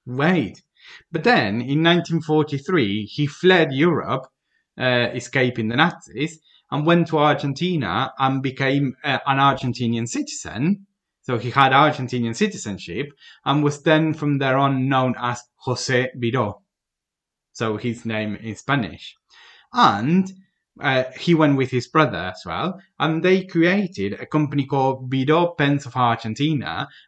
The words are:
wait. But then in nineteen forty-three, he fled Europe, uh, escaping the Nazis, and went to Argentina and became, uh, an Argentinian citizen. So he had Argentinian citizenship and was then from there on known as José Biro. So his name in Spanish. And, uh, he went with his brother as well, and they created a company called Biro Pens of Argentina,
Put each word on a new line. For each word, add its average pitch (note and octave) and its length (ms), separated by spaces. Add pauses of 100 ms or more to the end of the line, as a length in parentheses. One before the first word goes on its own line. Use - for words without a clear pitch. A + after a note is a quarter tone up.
wait. C3+ 560 (480)
But - 120
then A#2+ 380
in C#3 220
nineteen E3+ 380
forty-three, D3 840
he D3 220
fled E3+ 440
Europe, C3+ 540 (540)
uh, B2 340
escaping B2 540
the A#2 80
Nazis, D#3 640 (320)
and D3 140
went E3+ 240
to D#3 100
Argentina D3 1000
and C3+ 240
became, C3+ 640
uh, C#3 240
an C3+ 100
Argentinian B2 680
citizen. G3 800 (340)
So B2 160
he A#2 140
had C#3 200
Argentinian B2+ 640
citizenship B2 720 (380)
and D3 180
was C#3+ 200
then D#3 300
from D3 260
there C3+ 180
on C#3 320
known C3 280
as B2 240 (240)
José B2+ 420 (140)
Biro. A#2 340 (1000)
So A2 240
his A#2+ 280
name A2 300
in G#2+ 200
Spanish. A2+ 600 (560)
And, E3+ 580 (520)
uh, C3 220 (140)
he - 180
went D3+ 200
with C3 160
his B2 160
brother B2+ 300
as F2+ 280
well, G#2+ 360 (180)
and D#3+ 240
they F#3 220
created E3+ 720
a B2+ 60
company C#3+ 400
called C3 440
Biro D3+ 480
Pens C#3+ 280
of A#2+ 100
Argentina, A#2+ 920 (200)